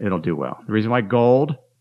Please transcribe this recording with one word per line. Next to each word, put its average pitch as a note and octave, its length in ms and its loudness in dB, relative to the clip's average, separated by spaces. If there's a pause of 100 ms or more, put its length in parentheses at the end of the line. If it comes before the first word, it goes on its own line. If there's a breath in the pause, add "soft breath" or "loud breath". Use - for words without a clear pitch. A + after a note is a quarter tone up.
it'll F#2 140 -2
do E2 180 -2
well. C2 300 -8
The - 80 -6
reason A2 160 0
why B2 100 2
gold B2 560 2 (240)